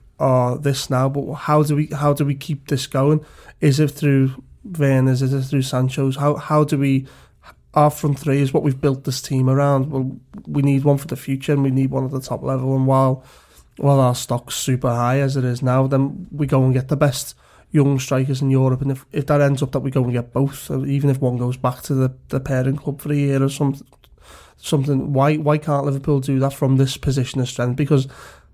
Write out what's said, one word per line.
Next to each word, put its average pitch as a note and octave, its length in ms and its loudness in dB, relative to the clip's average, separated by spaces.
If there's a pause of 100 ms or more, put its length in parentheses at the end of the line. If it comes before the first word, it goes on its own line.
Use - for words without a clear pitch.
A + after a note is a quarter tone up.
(200)
are B2+ 380 2
this C#3 320 -4
now, C3 180 2
but C#3 260 -4
how D3+ 300 2
do D3 140 0
we, D3+ 100 0
how D3 240 0
do C#3+ 140 0
we C#3 100 0
keep C#3 320 -8
this C3+ 200 -2
going? D3 360 2 (380)
Is C#3+ 180 4
it D3 120 2
through C3+ 520 0 (340)
Werner's? C3 440 2
Is C3+ 100 0
it C3+ 120 -2
through C3+ 180 0
Sancho's? C3+ 560 -2
How, D3 180 0
how D3+ 300 0
do D3 120 0
we, C3+ 300 0 (680)
our D3+ 160 4
front C#3+ 300 -2
three C#3 220 0
is C3+ 100 0
what D#3 120 0
we've C3+ 180 -2
built C3+ 240 0
this B2+ 160 -6
team C3 280 0
around. C#3 420 2
Well, C3 260 -4 (280)
we D3 160 -2
need C#3 220 2
one C#3+ 140 4
for C#3+ 100 -10
the C#3+ 80 -8
future, C3+ 380 -4
and C#3+ 100 2
we C3+ 80 2
need C3+ 200 0
one C3 120 -2
at C3 80 -6
the C3 80 -6
top C3 240 -8
level. C3 320 -2
And C3 120 0
while, C3+ 360 2 (540)
while C#3 240 2
our B2 140 2
stock's - 400 -6
super B2+ 340 -2
high A#2+ 300 0
as C#3 180 0
it B2+ 80 0
is B2 160 -4
now, C3 260 2
then C#3 440 -2
we D3 160 -2
go C3+ 180 2
and C3 80 4
get C3 160 -2
the D3 80 0
best C#3 380 -2 (360)
young C#3 280 4
strikers C3 420 -2
in C#3 80 0
Europe. C3 320 2
And C3+ 100 -2
if, C3 200 -8
if C#3+ 160 -4
that D3 140 2
ends C#3 200 2
up B2 120 -2
that C#3 80 -2
we C3+ 100 -4
go C3+ 120 0
and B2 80 -2
get A#2+ 220 -4
both, C#3 380 -2
uh, C3+ 140 -2
even C#3 260 0
if C3+ 100 -2
one B2 160 0
goes B2 180 -2
back B2 280 -4
to - 100 -4
the, C3 180 2 (180)
the C3+ 100 -2
parent C3+ 400 -2
club C#3+ 200 -8
for D3 140 -6
a - 20 0
year C#3 280 2
or C3+ 60 4
some-, C#3 260 -2 (840)
something, C#3 560 0
why, C#3 240 4
why D3+ 200 2
can't C#3+ 280 -2
Liverpool C#3 340 0
do C3+ 200 0
that C3+ 140 0
from C3+ 240 2
this C3+ 200 2
position C3+ 440 -2
of A#2+ 60 -2
strength? B2 280 -4
Because C#3 320 2 (460)